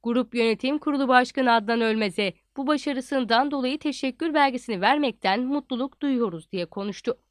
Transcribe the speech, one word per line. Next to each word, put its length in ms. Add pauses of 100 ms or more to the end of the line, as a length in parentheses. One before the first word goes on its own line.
Grup 300
Yönetim 420
Kurulu 300
Başkanı 460
Adnan 280
Ölmez'e 520 (240)
bu 100
başarısından 840
dolayı 280
teşekkür 540
belgesini 480
vermekten 600
mutluluk 600
duyuyoruz 500
diye 140
konuştu. 520 (140)